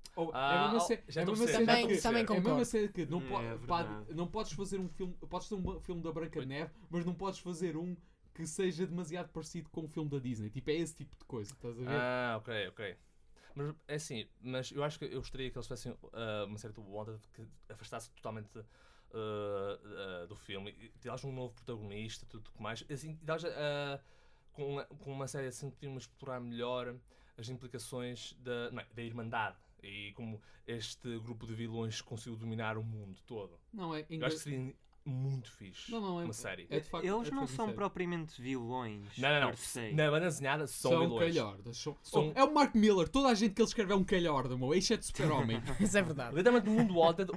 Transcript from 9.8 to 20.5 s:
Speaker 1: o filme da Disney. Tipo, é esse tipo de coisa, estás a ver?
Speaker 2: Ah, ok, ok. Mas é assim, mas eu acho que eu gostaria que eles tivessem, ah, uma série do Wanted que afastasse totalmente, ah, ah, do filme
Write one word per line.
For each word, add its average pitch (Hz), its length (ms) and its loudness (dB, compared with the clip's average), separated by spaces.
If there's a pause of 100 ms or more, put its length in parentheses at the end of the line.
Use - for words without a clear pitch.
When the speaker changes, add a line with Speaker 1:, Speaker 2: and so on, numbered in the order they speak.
Speaker 1:
o - 20 -10
filme 156 220 -4
da 143 100 -2
Disney. 113 300 -4
Tipo, 131 220 -4
é - 20 4
esse 160 220 0
tipo - 220 -14
de - 80 -20
coisa, 107 280 -8
estás 120 260 -10
a 127 40 -4
ver? 123 60 -4
Speaker 2:
Ah, 123 500 0
ok, 110 300 -4
ok. 98 280 -8 (580)
Mas 147 200 -6 (120)
é 143 80 -6
assim, 139 320 -6 (140)
mas 127 300 -6
eu 143 120 -4
acho 151 140 -4
que 151 80 -8
eu 131 140 -6
gostaria 127 320 -8
que - 60 -10
eles 113 100 -8
tivessem, 123 280 -8 (180)
ah, 107 340 -2
uma 104 100 -8
série 107 160 -12
do 110 80 -14
Wanted 107 380 -10 (120)
que 110 140 -16 (260)
afastasse 113 400 -12
totalmente, 110 460 -10
ah, 104 1200 -6 (440)
ah, - 40 -10
do 101 80 -12
filme 101 360 -10